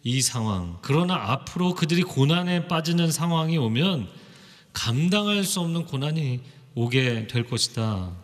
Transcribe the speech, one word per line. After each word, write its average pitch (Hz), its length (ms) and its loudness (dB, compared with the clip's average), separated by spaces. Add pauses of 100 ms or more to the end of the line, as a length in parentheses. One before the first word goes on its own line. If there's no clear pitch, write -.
이 127 180 0
상황, 95 600 -2
그러나 175 340 2
앞으로 147 580 0
그들이 170 280 2
고난에 175 680 2
빠지는 170 420 2
상황이 160 460 0
오면 127 520 0 (640)
감당할 196 720 2
수 185 160 -2
없는 170 280 -2
고난이 139 540 -2 (360)
오게 120 500 2
될 117 180 0
것이다 107 800 -2